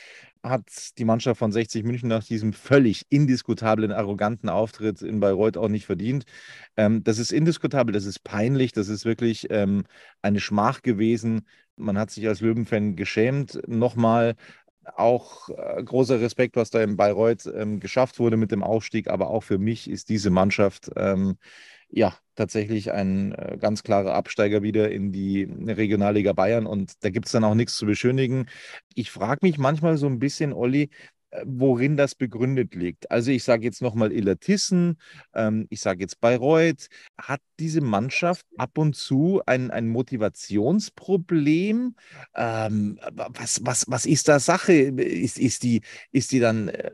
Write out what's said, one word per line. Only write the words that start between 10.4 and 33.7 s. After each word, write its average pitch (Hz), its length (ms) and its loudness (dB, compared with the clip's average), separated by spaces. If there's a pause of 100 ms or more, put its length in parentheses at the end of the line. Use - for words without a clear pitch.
Schmach 107 400 0
gewesen. 113 640 0 (340)
Man 104 200 -4
hat 107 140 -4
sich 110 160 -6
als 104 140 -2
Löwen-Fan 110 560 0
geschämt. 120 720 -2
Nochmal 117 680 2 (600)
auch, 117 500 0
äh, - 340 -8
großer 127 380 2
Respekt, 120 380 0
was 113 140 0
da 113 120 2
in 104 140 0
Bayreuth, 104 580 2
ähm, 107 240 -4
geschafft 127 400 -2
wurde 117 160 2
mit 110 160 0
dem 98 120 -2
Aufstieg, 107 440 -2
aber 92 220 -2
auch 101 160 -4
für 98 140 0
mich 113 300 -4
ist - 200 -10
diese 104 200 0
Mannschaft, 95 680 2
ähm, 98 380 0 (600)
ja, 101 160 2 (240)
tatsächlich 107 560 -2
ein, 98 420 -2
äh, - 280 -10
ganz 107 220 -2
klarer 98 320 0
Absteiger 104 480 0
wieder 107 260 2
in 98 220 -4
die 98 320 -2
Regionalliga 104 880 0
Bayern 107 320 2
und 98 360 -4
da 104 100 0
gibt's 104 220 -4
dann 117 100 4
auch 107 100 4
nichts 113 240 2
zu - 80 -4
beschönigen. 127 600 0 (480)
Ich 120 160 -6
frag 113 320 -2
mich 165 160 4
manchmal 156 380 2
so 143 100 0
ein 135 100 0
bisschen, 143 360 -2
Olli, 131 360 0 (400)
äh, - 160 -12
worin 131 500 2
das 139 200 0
begründet 123 580 -2
liegt. - 380 -6
Also 120 200 0
ich 127 120 0
sag 117 200 2
jetzt 117 180 -4